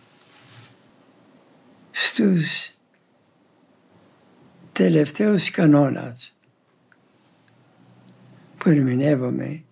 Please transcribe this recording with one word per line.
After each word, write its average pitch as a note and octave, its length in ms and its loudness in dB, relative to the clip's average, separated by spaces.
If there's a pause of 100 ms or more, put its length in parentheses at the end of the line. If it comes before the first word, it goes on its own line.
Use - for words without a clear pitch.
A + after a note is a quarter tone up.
(1900)
Στους F#3 580 0 (2250)
τελευταίους F#3 760 0
κανόνας C#3+ 840 0 (2250)
που - 100 -2
ερμηνεύομαι, C3+ 1040 0